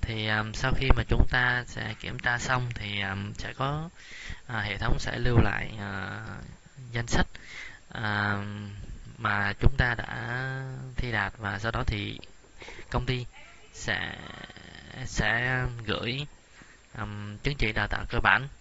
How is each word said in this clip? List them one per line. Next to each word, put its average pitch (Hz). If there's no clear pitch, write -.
Thì, 110
à, 107
sau -
khi 131
mà 117
chúng 113
ta 123
sẽ 110
kiểm -
tra 120
xong 127
thì, 101
à, 98
sẽ 143
có, 147
à, 113
hệ 101
thống 113
sẽ -
lưu 120
lại, 104
à, 101
danh 120
sách, -
à, 104
mà 104
chúng -
ta 123
đã 120
thi 123
đạt, 101
và 101
sau 110
đó 117
thì 104
công 131
ty 123
sẽ, -
sẽ 120
gửi, 117
ừm, 104
chứng 139
chỉ 110
đào 107
tạo 104
cơ 120
bản 110